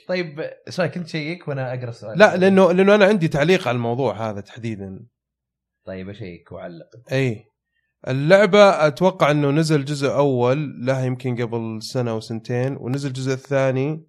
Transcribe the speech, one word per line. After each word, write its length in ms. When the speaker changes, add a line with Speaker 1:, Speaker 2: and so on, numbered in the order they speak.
Speaker 1:
طيب، 320
ايش 140
رايك 160
انت 100
تشيك 420
وانا 260
اقرا 160
السؤال؟ 280
Speaker 2:
لا، 180
لانه، 360
لانه 220
انا 100
عندي 240
تعليق 400
على 80
الموضوع 540
هذا 100
تحديداً. 680
Speaker 1:
طيب، 220
اشيك 440
واعلق. 340
Speaker 2:
اي، 320
اللعبه 760
اتوقع 440
انه 200
نزل 340
جزء 260
اول 760
لها 180
يمكن 380
قبل 400
سنه 280
او 100
سنتين، 600
ونزل 280
الجزء 240
الثاني. 760